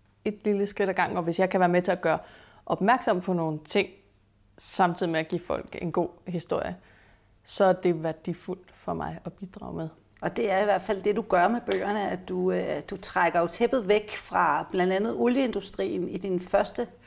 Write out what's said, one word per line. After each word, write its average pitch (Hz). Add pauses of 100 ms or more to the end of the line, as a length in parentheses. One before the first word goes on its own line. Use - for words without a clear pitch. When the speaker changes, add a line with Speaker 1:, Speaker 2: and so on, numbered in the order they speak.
(240)
Speaker 1:
et 214
lille 202
skridt 202
ad 185
gangen, 180
og 175
hvis 165
jeg 185
kan 185
være 175
med 175
til 185
at 180
gøre 160 (480)
opmærksom 208
på 185
nogle 160
ting, 196 (720)
samtidig 175
med 160
at 160
give 170
folk -
en 170
god 175 (180)
historie, 175 (680)
så -
er 185
det 175
værdifuldt 165
for -
mig 160
at 170
bidrage -
med. 160 (340)
Speaker 2:
Og 175
det 220
er 190
i 208
hvert 196
fald 196
det, 208
du 233
gør 180
med 233 (100)
bøgerne, 196
at 185 (100)
du, 185
øh, 151
du 190
trækker 175
jo 170
tæppet 233
væk 208
fra 160
blandt 185
andet 208
olieindustrien 226
i 185
din 180
første, 202 (200)